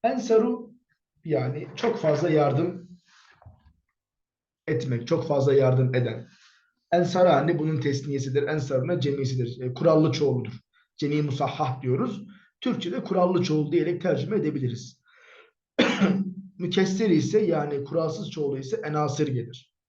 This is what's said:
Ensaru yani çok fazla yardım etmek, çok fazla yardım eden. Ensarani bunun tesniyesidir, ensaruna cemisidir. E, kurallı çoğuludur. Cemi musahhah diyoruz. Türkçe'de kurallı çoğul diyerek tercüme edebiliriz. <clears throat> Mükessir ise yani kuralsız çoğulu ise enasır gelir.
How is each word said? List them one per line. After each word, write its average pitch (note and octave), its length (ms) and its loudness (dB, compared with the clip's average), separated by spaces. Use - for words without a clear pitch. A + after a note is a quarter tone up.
Ensaru A#3 640 2
yani C#3+ 520 -2
çok - 220 -2
fazla D#3 320 2
yardım D3+ 580 2
etmek, B2 400 -2
çok E3 200 0
fazla C#3 280 2
yardım B2+ 400 4
eden. - 340 -2
Ensarani F3 680 4
bunun D#3 220 0
tesniyesidir, C#3 640 -2
ensaruna D#3 580 -2
cemisidir. C3 600 -2
E, B2+ 140 -4
kurallı D#3 380 4
çoğuludur. B2+ 400 -2
Cemi D3+ 260 -2
musahhah C3+ 600 -4
diyoruz. G3 440 -2
Türkçe'de A#3 440 -4
kurallı F#3 380 2
çoğul D3+ 300 0
diyerek F3 300 0
tercüme F3 340 -2
edebiliriz. C#3+ 640 -4
<clears throat> A#3+ 100 4
Mükessir F#3+ 520 0
ise D#3+ 300 4
yani D3 440 0
kuralsız - 460 -4
çoğulu C#3 280 -4
ise - 180 -6
enasır D3+ 520 -2
gelir. - 460 -8